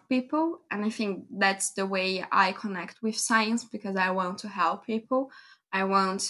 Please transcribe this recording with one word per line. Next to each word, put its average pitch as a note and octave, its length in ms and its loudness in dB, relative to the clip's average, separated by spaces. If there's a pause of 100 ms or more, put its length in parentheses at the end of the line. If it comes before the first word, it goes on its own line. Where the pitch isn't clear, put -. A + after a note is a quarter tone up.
people. D4+ 520 0 (100)
And G#3 160 -2
I - 20 0
think G3+ 420 -4
that's F#3+ 420 0
the G3 140 -2
way F#3 460 0
I G3 200 4
connect F#3 500 -8
with A3 160 -2
science, A3+ 440 2
because G3 340 -6
I F#3 140 2
want F#3 280 -2
to G#3+ 100 -10
help F#3+ 380 0
people. B3+ 440 -2 (420)
I F#3+ 120 0
want F#3+ 460 2